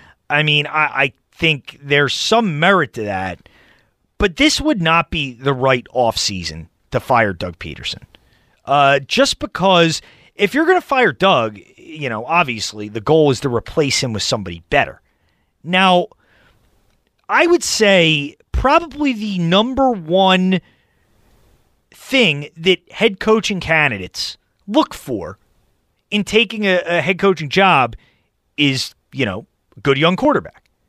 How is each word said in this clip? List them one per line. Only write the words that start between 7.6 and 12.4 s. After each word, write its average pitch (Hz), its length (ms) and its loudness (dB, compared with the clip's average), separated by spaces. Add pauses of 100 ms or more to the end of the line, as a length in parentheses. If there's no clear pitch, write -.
Uh, 139 360 4
just 262 400 0
because 170 600 0 (340)
if 202 200 -2
you're 302 120 2
gonna 370 140 4
fire 254 320 0
Doug, 120 460 0 (180)
you 151 320 -10
know, 113 180 -6
obviously 120 640 -4